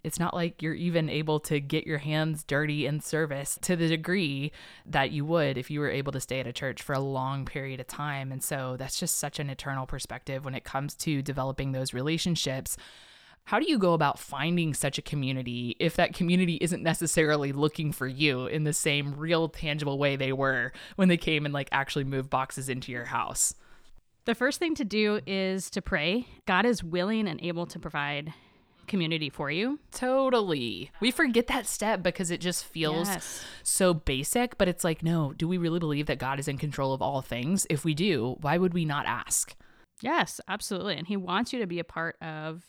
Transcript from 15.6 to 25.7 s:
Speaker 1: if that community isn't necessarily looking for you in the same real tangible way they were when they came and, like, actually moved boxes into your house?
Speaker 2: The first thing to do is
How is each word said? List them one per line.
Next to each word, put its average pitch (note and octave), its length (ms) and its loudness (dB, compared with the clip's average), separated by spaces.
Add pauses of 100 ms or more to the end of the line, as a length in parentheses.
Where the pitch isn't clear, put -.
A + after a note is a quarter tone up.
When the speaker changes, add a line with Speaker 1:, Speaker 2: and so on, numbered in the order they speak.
Speaker 1:
if E3 160 2
that F3 180 4
community F3 460 4
isn't - 240 0
necessarily D3+ 720 4
looking D3 400 2
for - 120 -4
you C3 400 2
in D3+ 200 0
the D3+ 80 2
same C#3+ 420 0
real D#3+ 320 2
tangible D3 500 -2
way C#3 200 2
they C3+ 160 0
were C3 400 0 (240)
when F#3+ 100 8
they F3 80 8
came D#3 300 2
and, C#3+ 80 -2
like, C#3+ 180 -4
actually C#3 320 2
moved C3+ 260 -2
boxes C3 380 -2
into C3 240 -4
your A#2+ 140 -6
house? - 480 0 (720)
Speaker 2:
The A#3 100 2
first C4 240 0
thing D#4+ 160 2
to C#4+ 80 -2
do G#3+ 420 2
is F#3+ 440 -2